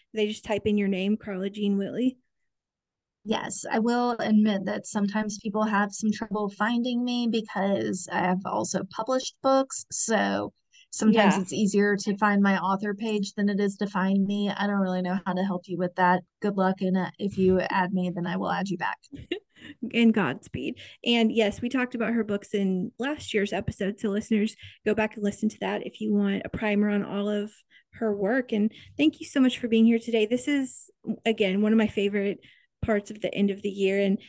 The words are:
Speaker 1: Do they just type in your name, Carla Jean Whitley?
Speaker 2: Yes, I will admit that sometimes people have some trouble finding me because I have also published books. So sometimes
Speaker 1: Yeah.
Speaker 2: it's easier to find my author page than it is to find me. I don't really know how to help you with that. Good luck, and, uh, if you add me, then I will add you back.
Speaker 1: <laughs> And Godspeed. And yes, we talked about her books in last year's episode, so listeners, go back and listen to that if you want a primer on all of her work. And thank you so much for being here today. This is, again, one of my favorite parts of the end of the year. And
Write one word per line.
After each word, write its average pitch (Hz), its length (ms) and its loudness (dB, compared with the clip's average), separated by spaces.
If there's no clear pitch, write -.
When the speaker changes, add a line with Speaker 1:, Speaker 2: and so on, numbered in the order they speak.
Speaker 1:
Do 220 60 -6
they 214 100 2
just 214 160 -8
type 208 200 -2
in 208 140 2
your 202 80 2
name, 196 300 0
Carla 196 340 -6
Jean 202 260 0
Whitley? 202 420 -2
Speaker 2:
Yes, - 440 -4
I - 120 0
will 240 400 0
admit 214 460 4
that 208 200 -6
sometimes 208 560 -2
people 214 220 -2
have 208 280 0
some 214 200 0
trouble 208 380 -4
finding 240 520 -2
me 240 240 -2
because 208 840 -2
I 175 80 0
have 185 240 0
also 196 480 -4
published 254 500 -4
books. 269 480 2
So 202 640 -2
sometimes 214 380 6
Speaker 1:
Yeah. 196 60 0
Speaker 2:
it's 185 120 -6
easier 202 440 2
to 202 220 -2
find 202 220 4
my 196 180 4
author 196 360 -2
page 208 400 -4
than 202 140 0
it 202 100 0
is 202 200 0
to 208 100 0
find 196 380 2
me. 202 220 0
I 202 200 -2
don't 202 100 0
really 185 240 0
know 180 240 -2
how 185 60 -2
to 185 100 0
help 180 240 -2
you 180 100 -6
with 175 200 -4
that. 180 260 4
Good 202 160 -2
luck, 190 260 0
and, 185 140 2
uh, 185 220 -2
if 196 180 -4
you 185 240 4
add 185 320 0
me, 180 220 0
then 175 140 -4
I 180 80 -2
will 190 140 -2
add 180 180 -2
you 175 100 -4
back. 104 200 -6
Speaker 1:
<laughs> - 60 -16
And 226 180 6
Godspeed. - 640 -2
And 233 260 4
yes, 208 300 2
we 240 80 -4
talked 247 240 -2
about 226 180 -2
her 233 100 0
books 202 300 -4
in 190 460 -2
last 285 340 -6
year's - 200 0
episode, 202 460 -4
so 214 120 -2
listeners, 214 460 0
go 214 100 2
back 214 200 0
and 208 100 -6
listen 208 240 0
to - 120 -6
that 196 260 -4
if - 160 -12
you 214 100 -2
want 202 320 0
a - 60 -8
primer 208 400 0
on 202 120 0
all 202 280 -4
of 208 200 -4
her 214 220 -2
work. 233 380 -2
And 214 180 2
thank 302 220 2
you 311 60 -8
so - 140 0
much 254 180 4
for 247 80 -6
being 226 200 6
here 233 120 6
today. 226 280 0
This 247 220 -2
is, 277 420 -2
again, 208 380 2
one 214 100 4
of 220 60 6
my 214 80 4
favorite 202 540 -2
parts 208 280 0
of 214 120 -12
the - 120 -4
end 202 160 2
of 196 120 -8
the 208 80 -4
year. 196 320 0
And 196 160 2